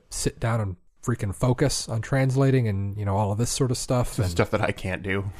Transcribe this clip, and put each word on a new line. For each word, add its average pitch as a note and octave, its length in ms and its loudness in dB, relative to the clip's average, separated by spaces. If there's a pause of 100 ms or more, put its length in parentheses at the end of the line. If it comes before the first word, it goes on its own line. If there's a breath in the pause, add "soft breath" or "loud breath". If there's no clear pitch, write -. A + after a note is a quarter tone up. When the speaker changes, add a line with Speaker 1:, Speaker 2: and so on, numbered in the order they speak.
Speaker 1:
sit - 300 -4
down A2+ 220 0
and F#2+ 140 -4 (280)
freaking A#2 320 -2
focus B2+ 520 2
on A2 140 -4
translating C3 680 2
and, G2 300 -2
you G#2 80 -4
know, G2 100 2
all G2+ 160 2
of G#2 60 -2
this A#2 140 0
sort B2+ 200 0
of A#2 60 0
stuff. - 380 0
Speaker 2:
The A#2+ 80 0
Speaker 1:
And F2+ 80 0
Speaker 2:
stuff - 200 2
that G#3 100 2
I - 100 0
can't - 320 -4
do. G2 260 0 (100)